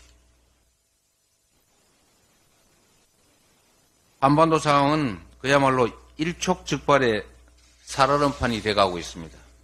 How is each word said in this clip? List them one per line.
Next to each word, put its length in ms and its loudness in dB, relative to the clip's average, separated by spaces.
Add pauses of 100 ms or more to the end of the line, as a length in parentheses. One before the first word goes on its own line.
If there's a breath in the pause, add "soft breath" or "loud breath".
(4000)
한반도 400 2
상황은 600 0 (200)
그야말로 500 0 (280)
일촉즉발의 1080 -2 (600)
살얼음판이 760 0
돼가고 380 0
있습니다. 360 -16 (280)